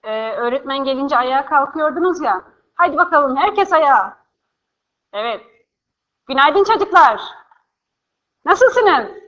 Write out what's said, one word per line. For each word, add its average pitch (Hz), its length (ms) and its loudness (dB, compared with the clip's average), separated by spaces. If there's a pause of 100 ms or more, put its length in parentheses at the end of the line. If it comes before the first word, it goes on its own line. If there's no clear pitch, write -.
e, 220 300 -8
öğretmen 269 520 -6
gelince 269 320 -2
ayağa 262 300 -2
kalkıyordunuz 311 720 -2
ya. 208 240 -4 (300)
Haydi 349 220 0
bakalım 294 400 2
herkes 392 360 0
ayağa. 277 440 2 (960)
Evet. 214 280 -8 (880)
Günaydın 302 380 2
çocuklar. 349 580 2 (1200)
Nasılsınız? 392 640 2 (220)